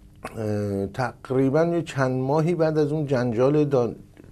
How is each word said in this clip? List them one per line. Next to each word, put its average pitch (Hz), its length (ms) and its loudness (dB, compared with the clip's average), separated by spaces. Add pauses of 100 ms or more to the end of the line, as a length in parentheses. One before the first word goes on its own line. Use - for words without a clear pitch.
(380)
اه، 104 500 -2
تقریباً 131 760 0
یه 170 160 -2
چند 131 400 -2
ماهی 156 340 0
بعد 156 220 0
از 147 140 2
اون 151 160 -2
جنجال 127 580 2
دان-، 123 300 0 (360)